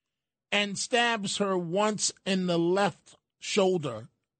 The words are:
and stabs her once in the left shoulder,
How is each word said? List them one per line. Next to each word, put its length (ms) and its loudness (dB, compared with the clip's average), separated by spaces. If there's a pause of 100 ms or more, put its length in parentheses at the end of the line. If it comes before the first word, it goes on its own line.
(500)
and 280 -2
stabs 640 0
her 180 0
once 560 0 (120)
in 220 0
the 100 2
left 600 0 (200)
shoulder, 680 0 (320)